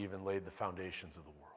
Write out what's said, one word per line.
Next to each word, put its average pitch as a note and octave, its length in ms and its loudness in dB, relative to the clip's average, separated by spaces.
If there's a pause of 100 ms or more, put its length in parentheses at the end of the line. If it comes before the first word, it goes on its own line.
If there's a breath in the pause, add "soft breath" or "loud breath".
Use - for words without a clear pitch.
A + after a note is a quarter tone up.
even F#2+ 220 0
laid G2 200 4
the F2 60 -4
foundations F#2 680 0
of E2 80 -10
the D#2 60 -12
world. D2+ 140 -14 (120)